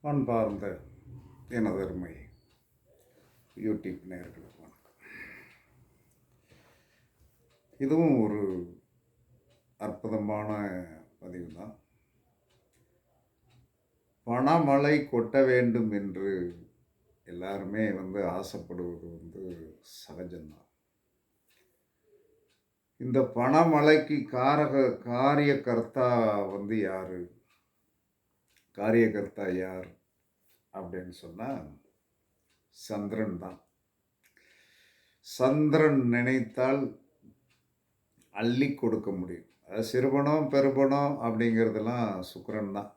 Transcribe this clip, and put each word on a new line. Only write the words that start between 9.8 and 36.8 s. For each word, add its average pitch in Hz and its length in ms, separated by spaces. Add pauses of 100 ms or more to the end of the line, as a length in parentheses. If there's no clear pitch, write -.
அற்புதமான 107 640 (720)
பதிவு 90 340
தான். 92 180 (2500)
பணமழை 143 680 (180)
கொட்ட 117 300 (100)
வேண்டும் 120 380 (100)
என்று 98 340 (920)
எல்லாருமே 95 600 (140)
வந்து 95 220 (140)
ஆசைப்படுவது 87 720 (100)
வந்து 82 260 (560)
சகஜம்தான். 80 680 (2500)
இந்த 127 140 (180)
பணமழைக்கு 151 800 (180)
காரக-, 135 560 (180)
காரியகர்த்தா 131 1000 (440)
வந்து 101 240 (120)
யாரு? 92 320 (1600)
காரியகர்த்தா 104 680 (200)
யார் 92 220 (920)
அப்படின்னு 90 420
சொன்னா 87 260 (1300)
சந்திரன் 101 680
தான். 92 120 (1700)
சந்திரன் 147 760 (120)
நினைத்தால் 127 680 (1500)